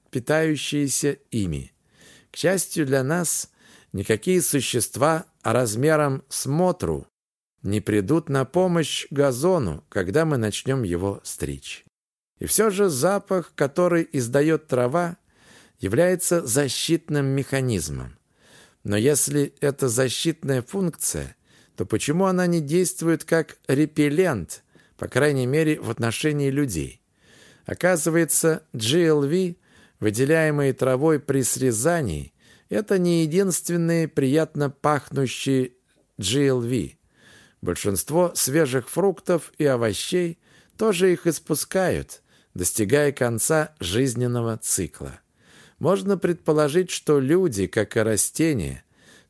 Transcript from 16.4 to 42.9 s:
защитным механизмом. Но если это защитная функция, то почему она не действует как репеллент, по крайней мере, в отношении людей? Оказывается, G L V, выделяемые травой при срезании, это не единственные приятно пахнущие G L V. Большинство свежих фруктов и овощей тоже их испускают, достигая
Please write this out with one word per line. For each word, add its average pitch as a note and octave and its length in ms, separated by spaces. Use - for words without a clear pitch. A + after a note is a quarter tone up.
защитным C#3+ 800
механизмом. A#2 960
Но G2+ 120
если C#3 680
это C#3 280
защитная C3 720
функция, B2 760
то F#2+ 120
почему D#3 380
она F3+ 200
не E3+ 160
действует E3 640
как E3 340
репеллент, D3 960
по - 120
крайней C3+ 400
мере, D#3 340
в G#2 80
отношении C#3 600
людей? G2 500
Оказывается, E3 960
G C#3 320
L D3+ 160
V, E3+ 340
выделяемые C#3 720
травой C3 440
при C3+ 260
срезании, A#2+ 880
это G3+ 300
не F3 260
единственные E3+ 880
приятно C#3+ 600
пахнущие C3+ 1080
G B2+ 300
L B2+ 120
V. A#2 380
Большинство A2 760
свежих C3 540
фруктов F3+ 680
и D#3+ 60
овощей C#3 760
тоже F#3+ 380
их - 120
испускают, D#3 960
достигая C3 600